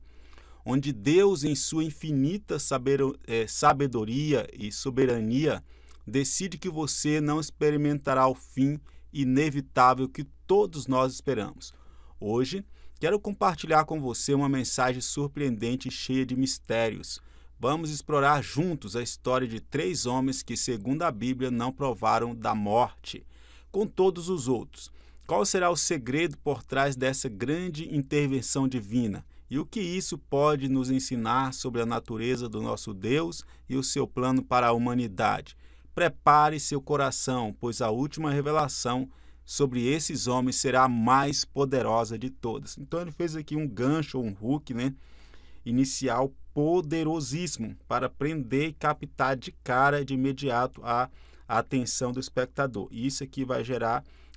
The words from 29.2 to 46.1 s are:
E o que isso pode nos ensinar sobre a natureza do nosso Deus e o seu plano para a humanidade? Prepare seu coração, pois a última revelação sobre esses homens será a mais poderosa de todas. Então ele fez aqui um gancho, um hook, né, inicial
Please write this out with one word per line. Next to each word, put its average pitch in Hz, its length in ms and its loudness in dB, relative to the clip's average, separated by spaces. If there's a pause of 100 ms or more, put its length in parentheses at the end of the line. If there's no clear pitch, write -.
E 127 80 -2
o 156 80 -2
que - 140 -6
isso 175 380 -4
pode 143 500 2
nos 131 240 0
ensinar 131 640 0
sobre 117 280 -4
a 117 40 0
natureza 117 600 -4
do 107 140 -6
nosso 110 320 -6
Deus 139 500 -2 (240)
e 127 80 -4
o 135 80 -2
seu 131 220 -2
plano 127 380 0
para 123 240 2
a 117 60 6
humanidade? 117 840 0 (360)
Prepare 151 640 4
seu 139 220 -4
coração, 127 760 -2
pois 120 240 -4
a 113 80 2
última 147 400 -2
revelação 139 800 0 (360)
sobre 123 420 0
esses 139 400 0
homens 127 300 2
será 127 260 4
a 127 60 6
mais 131 560 4
poderosa 117 720 2
de 127 100 -6
todas. - 480 -6
Então 160 220 -6
ele 175 120 -8
fez 165 220 -4
aqui 151 220 -6
um 156 100 -2
gancho, 135 540 0
um 107 220 -4
hook, 135 320 -2
né, 127 200 -2 (720)
inicial 131 680 0 (220)